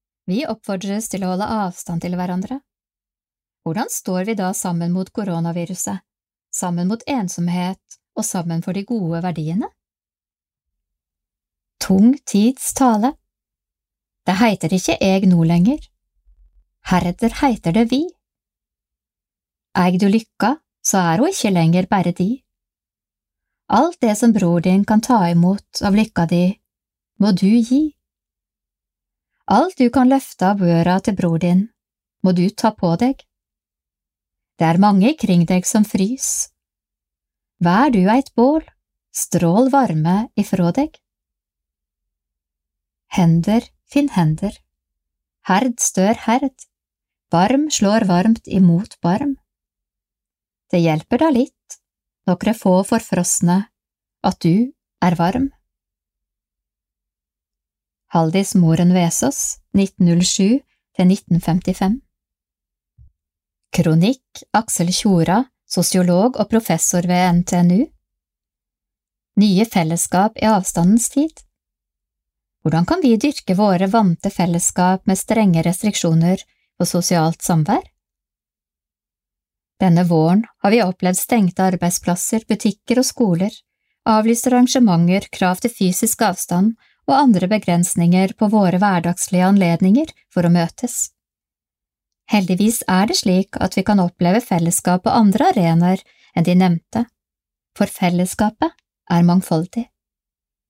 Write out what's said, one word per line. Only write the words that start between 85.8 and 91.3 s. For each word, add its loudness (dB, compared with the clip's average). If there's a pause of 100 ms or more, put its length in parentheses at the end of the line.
avstand -2 (320)
og 4
andre 4
begrensninger 0
på 2
våre 2
hverdagslige 0
anledninger 2 (180)
for 0
å 2
møtes. -4 (1200)